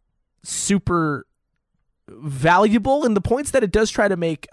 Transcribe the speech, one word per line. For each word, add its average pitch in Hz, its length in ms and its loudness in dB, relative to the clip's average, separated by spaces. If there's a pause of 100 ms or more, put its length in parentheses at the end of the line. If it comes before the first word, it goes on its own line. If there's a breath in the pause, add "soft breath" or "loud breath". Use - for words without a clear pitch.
(440)
super 165 840 -2 (840)
valuable. 190 960 2
And 220 100 2
the 196 60 0
points 277 300 -2
that 262 120 2
it 180 80 0
does 214 180 0
try 208 180 0
to 190 100 -2
make, 165 360 -4